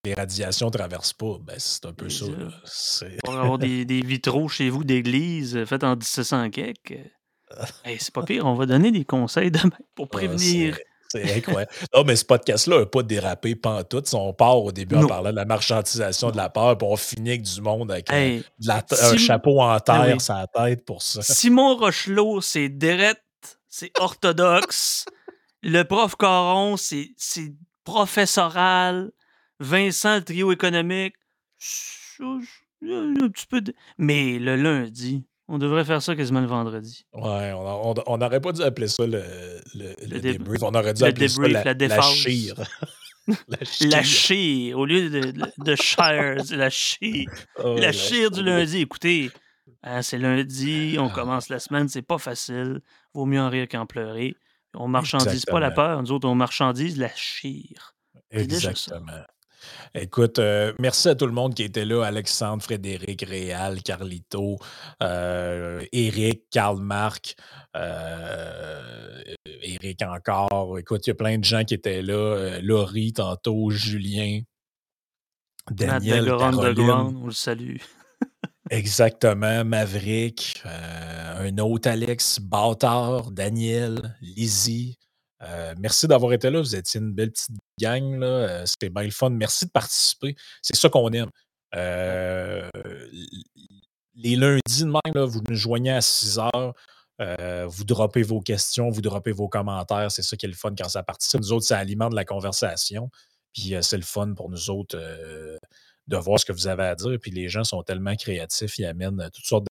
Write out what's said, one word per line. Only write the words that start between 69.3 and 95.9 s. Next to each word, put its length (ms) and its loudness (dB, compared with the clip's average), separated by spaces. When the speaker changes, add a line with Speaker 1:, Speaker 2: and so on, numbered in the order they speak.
Speaker 1:
Éric 400 -10
encore. 760 -2
Écoute, 280 -4
il 40 0
y 20 0
a 20 0
plein 240 0
de 60 -2
gens 200 2
qui 100 -2
étaient 280 -4
là. 120 -4
Euh, 480 -2
Laurie, 500 2
tantôt, 580 -2
Julien, 680 -2
Speaker 2:
Matt 100 -6
Speaker 1:
Daniel, 460 2
Speaker 2:
Dagor 140 2
Speaker 1:
Caroline. 220 4
Speaker 2:
Underground, 600 4
on 40 -8
le 60 -8
salue. 440 -6
<laughs> 500 -10
Speaker 1:
Exactement. 920 2
Maverick, 1000 -2
euh, 840 -8
un 100 -2
autre 320 2
Alex, 500 0
Bâtard, 920 2
Daniel, 920 -2
Lizzie. 760 -2
Euh, 360 -10
merci 280 2
d'avoir 280 6
été 160 2
là. 100 2
Vous 160 -2
étiez 240 -4
une 140 -4
belle 180 -2
petite 240 -8
gang, 380 -2
là. 80 -2
Euh, 400 0
c'était 240 -4
bien 140 -4
le 60 -4
fun. 200 0
Merci 360 0
de 40 -12
participer. 640 0
C'est 140 0
ça 120 6
qu'on 240 4
aime. 180 -2
Euh, 1000 -4
Speaker 2:
Ouais. 160 -12
Speaker 1:
l-, 300 -16
les 200 2
lundis 480 4
de 0 -
même, 300 0
là, 100 2
vous 240 -4
nous 80 -2
joignez 360 0